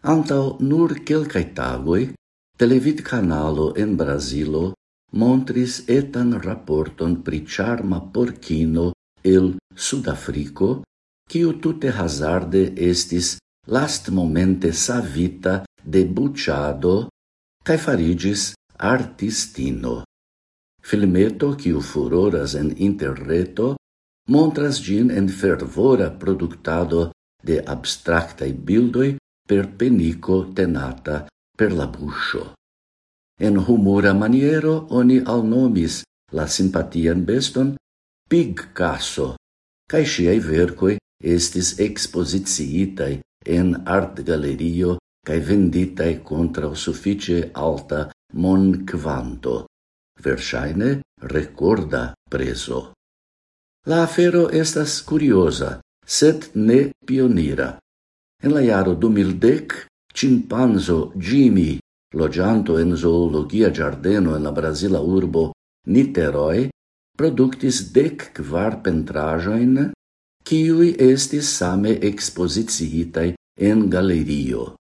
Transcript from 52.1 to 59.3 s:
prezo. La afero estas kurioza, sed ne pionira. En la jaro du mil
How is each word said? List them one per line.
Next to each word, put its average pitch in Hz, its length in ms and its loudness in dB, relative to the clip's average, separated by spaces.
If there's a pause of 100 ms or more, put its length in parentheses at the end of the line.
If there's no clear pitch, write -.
prezo. 64 720 -8 (880)
La 165 160 2
afero 175 380 4 (100)
estas 156 480 0
kurioza, 95 720 2 (340)
sed - 500 2
ne 120 460 4
pionira. 85 720 0 (720)
En 143 100 2
la 151 80 2
jaro 98 340 4
du 87 140 2
mil 101 300 4